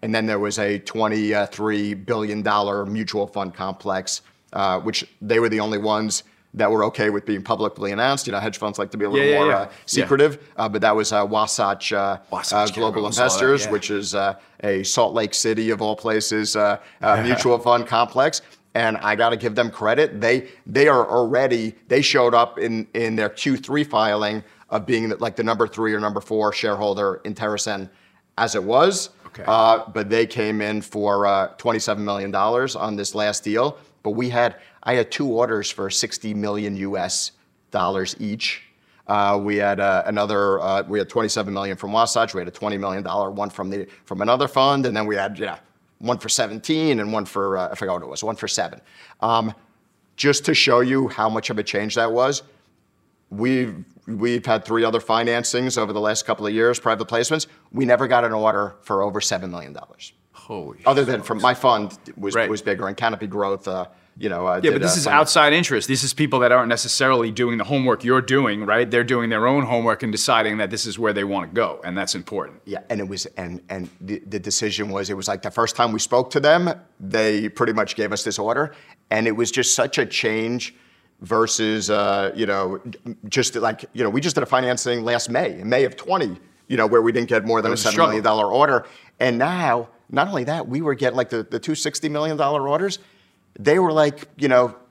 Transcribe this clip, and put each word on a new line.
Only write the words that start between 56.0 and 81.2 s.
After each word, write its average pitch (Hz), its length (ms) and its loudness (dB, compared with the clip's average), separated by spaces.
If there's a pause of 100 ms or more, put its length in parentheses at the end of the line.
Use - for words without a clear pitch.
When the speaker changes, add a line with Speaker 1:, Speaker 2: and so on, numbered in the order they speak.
Speaker 1:
last 107 240 0
couple 107 220 -4
of 104 80 -2
years, 120 260 2
private 110 260 0
placements. 120 420 -2 (220)
We 135 140 -2
never 123 240 4
got 120 160 4
an 113 80 0
order 107 480 0
for 98 220 0
over 101 180 -2
seven 92 300 -4
million 85 240 -14
dollars. - 400 -20 (180)
Speaker 2:
Holy 85 520 -14
Speaker 1:
Other 135 200 6
than 123 120 0
Speaker 2:
smokes. 104 120 -8
Speaker 1:
from 110 140 -2
my 127 120 4
fund 110 420 0 (200)
was, 98 180 -6
Speaker 2:
Right. 110 160 2
Speaker 1:
was 107 120 -2
bigger, 98 260 -2
and 98 80 -6
Canopy 110 320 -4
Growth, 98 400 -2
uh, 92 180 -6 (320)
you 104 100 -4
know, 90 180 -2
uh, 87 100 2
Speaker 2:
Yeah, 92 40 -2
Speaker 1:
did, - 140 4
Speaker 2:
but - 80 0
this - 140 2
Speaker 1:
uh, - 20 -2
Speaker 2:
is 147 80 -2
Speaker 1:
find 143 100 4
Speaker 2:
outside 147 380 6
interest. 143 340 0
This 131 160 0
is 127 80 -4
people 131 280 0
that 120 120 6
aren't 123 160 4
necessarily 120 640 2
doing 117 280 -2
the 104 60 -4
homework 127 400 0
you're 127 160 4
doing, 123 460 0
right? 110 240 2
They're 120 140 4
doing 117 260 0
their 113 160 2
own 135 180 2
homework 113 380 0
and 113 100 -4
deciding 107 460 0
that 101 120 -2
this 107 140 -6
is 104 140 -8
where 110 140 0
they 101 120 -2
wanna 98 240 -4
go, 90 360 -2
and 90 120 -6
that's 95 180 -4
important. 87 520 -10
Speaker 1:
Yeah, 98 140 -10 (100)
and 107 100 -4
it 95 80 -6
was, 95 180 -8 (100)
and, 90 340 -10
and 92 180 -8 (120)
the, 95 260 -8
the 104 120 -8
decision 101 520 -4
was, 95 200 -4
it 101 60 -4
was 95 120 -8
like 98 140 -4
the 101 80 -6
first - 260 0
time 120 160 2
we 107 80 -2
spoke 123 320 0
to 147 80 2
them, 170 300 4 (280)
they 107 500 0
pretty 117 240 0
much 107 240 -2
gave 104 160 -2
us 101 120 -4
this 107 140 -4
order, 123 360 -2 (360)
and 110 160 2
it 113 60 2
was 113 180 0
just 127 240 0
such 117 220 0
a 135 80 2
change 113 720 -4 (460)